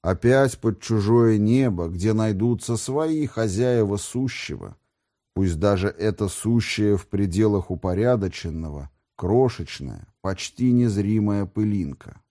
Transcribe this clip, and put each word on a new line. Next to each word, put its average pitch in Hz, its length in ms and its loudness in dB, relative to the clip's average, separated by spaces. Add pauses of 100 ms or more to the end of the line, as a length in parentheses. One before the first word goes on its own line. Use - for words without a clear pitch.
Опять 120 580 2
под 113 200 -2
чужое 113 580 4
небо, 104 500 2
где 90 260 -2
найдутся 110 640 0
свои 151 500 -2
хозяева 113 680 0
сущего. 80 800 -8 (580)
Пусть 90 240 0
даже 101 300 2
это 101 400 -2
сущее 107 680 0
в - 120 -8
пределах 101 600 0
упорядоченного — 90 1200 -2 (280)
крошечная, 90 880 -2 (160)
почти 120 500 -2
незримая 104 720 2
пылинка. 95 880 -4